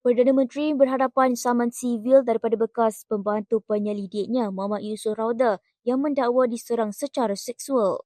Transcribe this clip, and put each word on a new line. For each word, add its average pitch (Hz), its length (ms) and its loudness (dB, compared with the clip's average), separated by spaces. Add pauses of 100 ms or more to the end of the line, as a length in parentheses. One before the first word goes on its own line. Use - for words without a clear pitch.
Perdana 247 320 4
Menteri 277 400 0
berhadapan 262 640 2
saman 240 400 0
sivil 247 480 2
daripada 226 320 -2
bekas 220 480 -2
pembantu 214 640 -2
penyelidiknya, 208 800 -4
Muhammad 196 320 -4
Yusof 214 400 -6
Rauda, 226 400 0 (240)
yang 254 160 0
mendakwa 262 480 2
diserang 226 480 -4
secara 233 400 -2
seksual. 233 680 -2